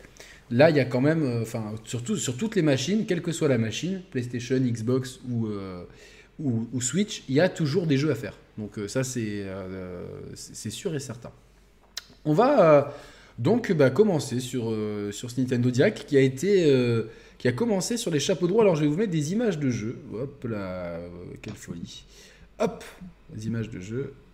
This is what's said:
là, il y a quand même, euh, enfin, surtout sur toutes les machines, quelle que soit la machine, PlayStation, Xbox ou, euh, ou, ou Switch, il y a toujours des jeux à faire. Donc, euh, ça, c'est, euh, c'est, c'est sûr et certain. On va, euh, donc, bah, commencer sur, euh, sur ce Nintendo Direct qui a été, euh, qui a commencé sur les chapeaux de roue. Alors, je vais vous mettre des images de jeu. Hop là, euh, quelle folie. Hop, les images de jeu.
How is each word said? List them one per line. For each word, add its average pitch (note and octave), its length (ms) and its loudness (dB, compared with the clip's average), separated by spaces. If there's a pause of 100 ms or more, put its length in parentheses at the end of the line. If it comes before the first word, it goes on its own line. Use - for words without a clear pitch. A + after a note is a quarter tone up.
(520)
là, C#3+ 180 8
il D3+ 60 4
y C#3 40 6
a B2 40 6
quand B2 160 0
même, D#3 240 4
euh, A#2 180 0
enfin, A2 320 -6 (100)
surtout B2+ 320 -4
sur - 200 -4
toutes A3 180 -4
les F3+ 80 2
machines, D#3 440 2
quelle F3 160 -2
que E3 100 -4
soit D#3 160 0
la B2+ 100 4
machine, D#3 440 -2 (100)
PlayStation, B2 480 -2
Xbox B2 580 0 (100)
ou, A2+ 200 -2
euh, F#2+ 360 -8 (540)
ou, A#2+ 340 -2
ou B2+ 80 -4
Switch, - 480 -2
il C3 60 -2
y C#3+ 60 4
a F3+ 80 6
toujours E3+ 380 0
des C#3+ 100 4
jeux D3 140 0
à C3 40 2
faire. G#2 240 -10 (200)
Donc, G#2 200 -10
euh, G#2 80 -6
ça, C3 160 -2
c'est, A2 420 -4
euh, F#2 600 -10 (300)
c'est, - 200 -18
c'est - 160 -10
sûr E3 240 -6
et C#3 60 -4
certain. - 320 -14 (920)
On D3+ 100 2
va, F#3+ 440 8
euh, B2+ 40 6 (560)
donc, G#3 340 2
bah, C#3 180 6
commencer D#3 480 2
sur, B2 320 -4
euh, G#2 400 -4
sur A#2+ 200 -10
ce B2+ 100 -4
Nintendo B2 300 2
Direct D3+ 360 2
qui C#3 100 2
a C3+ 40 8
été, E3+ 460 4
euh, A#2+ 380 4 (340)
qui B2 100 0
a A#2+ 40 2
commencé A3 440 0
sur F#3 140 -4
les D3 100 2
chapeaux F3 260 0
de F3 60 2
roue. A3+ 80 4
Alors, F#3+ 160 6
je D3+ 60 0
vais D3+ 60 4
vous D3 80 0
mettre G#3 140 0
des D#3 220 0
images G#3 260 0
de C#3 120 0
jeu. G#2+ 260 -4 (180)
Hop B2+ 300 -10
là, A2+ 140 -4
euh, F2 500 -8 (320)
quelle - 140 -12
folie. - 500 -14 (540)
Hop, - 260 -4 (500)
les A2 120 -10
images A2+ 240 -4
de F#2 100 -12
jeu. A2+ 320 -8 (220)